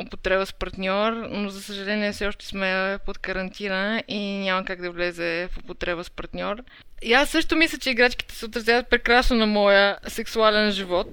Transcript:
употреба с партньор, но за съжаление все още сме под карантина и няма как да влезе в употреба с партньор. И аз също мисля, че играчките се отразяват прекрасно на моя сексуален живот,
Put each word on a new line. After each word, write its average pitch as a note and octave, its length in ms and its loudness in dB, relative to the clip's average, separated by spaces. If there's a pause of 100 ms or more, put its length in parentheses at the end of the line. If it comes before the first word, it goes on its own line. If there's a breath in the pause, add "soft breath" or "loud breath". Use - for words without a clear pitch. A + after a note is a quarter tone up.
употреба F#3+ 400 0
с - 80 -12
партньор, F#3+ 580 -2 (200)
но G3+ 180 -4
за G3 120 -14
съжаление G3+ 500 -2
все G3+ 160 -4
още - 180 -6
сме F#3+ 600 -2
под - 120 -4
карантина F#3+ 880 -4
и G3+ 300 -4
няма F#3+ 280 0
как F3+ 160 -6
да F3 100 -6
влезе E3+ 600 -2
в - 60 -6
употреба F3 460 -6
с - 60 -12
партньор. G3 540 -6 (380 soft breath)
И A3+ 120 2
аз C#4+ 160 6
също D#4+ 260 2
мисля, D#4 220 2
че - 120 -4
играчките B3 460 2
се - 100 -12
отразяват A#3 440 0
прекрасно A#3+ 480 4
на A3 80 4
моя G3+ 520 6 (100)
сексуален G#3+ 640 2
живот, F#3 420 0